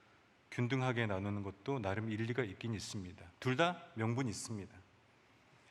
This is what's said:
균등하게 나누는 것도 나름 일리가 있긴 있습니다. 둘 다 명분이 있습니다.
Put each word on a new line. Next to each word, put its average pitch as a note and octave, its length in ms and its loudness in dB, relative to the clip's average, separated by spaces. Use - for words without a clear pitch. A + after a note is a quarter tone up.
균등하게 B2 560 2
나누는 G2+ 360 0
것도 A2+ 360 -4
나름 G#2+ 320 0
일리가 A2+ 340 0
있긴 A2 300 -4
있습니다. F2+ 500 -6
둘 B2+ 160 4
다 F3 260 4
명분이 A#2 340 2
있습니다. G2 480 -6